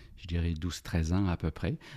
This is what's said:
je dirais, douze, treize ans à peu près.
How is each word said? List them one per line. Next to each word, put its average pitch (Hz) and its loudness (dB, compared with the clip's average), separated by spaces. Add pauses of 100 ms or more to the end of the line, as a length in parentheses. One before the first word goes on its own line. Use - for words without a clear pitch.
(180)
je - -14
dirais, 85 2
douze, 82 -2
treize 82 2
ans 98 4
à 85 2
peu 82 0
près. 90 -2 (180)